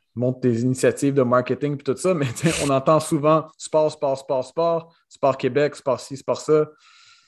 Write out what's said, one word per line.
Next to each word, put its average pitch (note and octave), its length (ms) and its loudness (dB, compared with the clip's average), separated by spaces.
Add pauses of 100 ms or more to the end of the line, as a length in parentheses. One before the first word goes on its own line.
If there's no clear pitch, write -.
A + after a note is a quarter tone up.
(160)
montres B2+ 240 -2
tes B2 200 2
initiatives B2+ 540 0
de C3+ 80 4
marketing B2 540 0
puis - 80 -16
tout B2 120 -2
ça, F#3 180 -2
mais D3+ 120 -2
tu B2+ 240 -4
sais, D#3+ 140 -4
on C#3+ 60 0
entend C#3 300 2
souvent D3+ 460 0 (100)
sport, D#3 340 0
sport, C3+ 280 -4
sport, C3 260 -4
sport, E3 500 -4 (140)
sport - 300 0
Québec, C#3 380 0
sport B2 240 -2
ci, - 160 -14
sport B2+ 240 -4
ça. D3+ 260 2 (600)